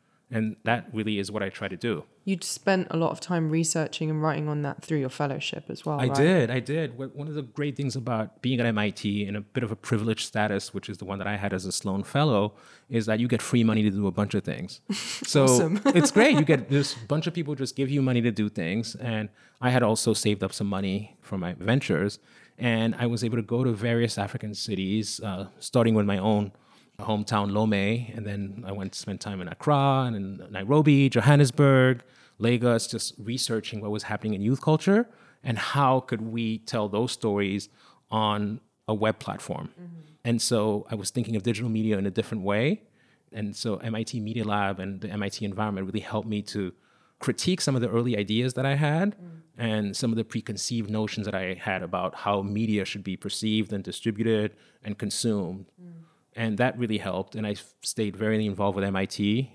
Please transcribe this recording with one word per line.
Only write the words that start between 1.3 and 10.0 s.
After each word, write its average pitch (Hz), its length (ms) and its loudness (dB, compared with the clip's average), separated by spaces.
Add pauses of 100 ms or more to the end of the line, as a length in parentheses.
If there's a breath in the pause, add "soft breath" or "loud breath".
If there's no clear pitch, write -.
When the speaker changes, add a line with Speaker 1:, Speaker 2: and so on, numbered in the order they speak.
Speaker 1:
what 104 120 -4
I 98 60 -4
try 98 180 -6
to 92 100 -6
do. 101 260 -2 (200)
Speaker 2:
You'd 190 200 -2
spent - 460 0
a - 80 -2
lot 165 140 2
of - 80 -10
time 165 320 -2
researching 160 580 0
and 156 140 -2
writing 151 260 0
on 147 140 -2
that 143 200 -6
through 156 140 -2
your 135 120 -2
fellowship - 600 -6
as - 160 -12
well, 147 140 -2
Speaker 1:
I 131 80 2
Speaker 2:
right? 139 100 2
Speaker 1:
did, 151 320 4
I 127 100 -2
did. 139 340 -2
Wh-, 135 220 -10
one 143 120 -8
of 151 80 -8
the 147 80 -6
great 143 340 -6
things 139 180 -2
about 113 460 -4
being 127 180 2
at 117 60 2
M 113 140 2
I 107 100 2
T 104 380 -2
in 98 80 -6
a 104 60 -6
bit 117 220 -6
of 107 80 -4
a 113 40 -4
privileged 110 500 -2